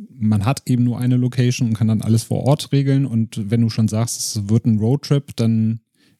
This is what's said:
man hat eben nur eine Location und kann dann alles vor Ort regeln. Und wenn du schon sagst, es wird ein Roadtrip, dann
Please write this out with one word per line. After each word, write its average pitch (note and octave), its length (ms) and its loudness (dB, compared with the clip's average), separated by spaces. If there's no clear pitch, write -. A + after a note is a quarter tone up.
man G#2+ 340 0
hat C3+ 220 0
eben B2 180 2
nur A#2+ 140 0
eine B2 180 0
Location B2 520 0
und A2+ 60 0
kann A2 140 0
dann A2 140 0
alles A2 220 2
vor - 200 -4
Ort - 280 0
regeln. C#3 340 2
Und A2+ 440 -4
wenn A#2 120 2
du A#2 80 2
schon A2 180 0
sagst, A2 320 -2
es G2+ 280 -6
wird A2+ 180 2
ein A2+ 120 2
Roadtrip, C#3 580 -2
dann A2+ 440 0